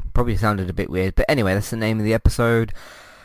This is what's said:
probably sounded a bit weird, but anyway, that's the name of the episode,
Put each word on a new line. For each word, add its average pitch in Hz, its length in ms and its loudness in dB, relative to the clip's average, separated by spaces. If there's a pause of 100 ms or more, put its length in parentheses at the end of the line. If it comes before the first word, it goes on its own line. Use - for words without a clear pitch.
(140)
probably 120 220 2
sounded 98 340 0
a - 20 -8
bit 92 160 -4
weird, 92 280 -2
but - 120 4
anyway, 110 260 2
that's 101 160 -2
the 120 60 -6
name 110 220 -2
of 107 60 -2
the 110 100 2
episode, 113 580 2 (520)